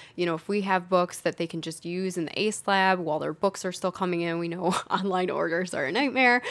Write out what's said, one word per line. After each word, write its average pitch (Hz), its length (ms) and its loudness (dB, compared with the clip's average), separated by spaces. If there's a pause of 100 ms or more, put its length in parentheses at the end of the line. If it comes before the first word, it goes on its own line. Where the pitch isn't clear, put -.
(140)
You 175 120 0
know, 165 80 2
if 160 120 -6
we 202 140 0
have 185 300 0
books 180 300 2
that 165 180 -2
they 170 80 -2
can 165 160 -6
just 160 240 -8
use 180 320 -4
in 160 80 0
the - 120 -6
ace 208 280 -2
lab 190 320 4
while 156 200 0
their 151 140 -2
books 196 320 -2
are 180 80 -4
still 180 180 -4
coming 175 300 -2
in." 170 180 0
We 170 100 -4
know 175 340 0
<laughs> - 80 -10
online 185 400 0
orders 170 420 -2
are 139 140 -2
a 135 40 -2
nightmare. 247 600 4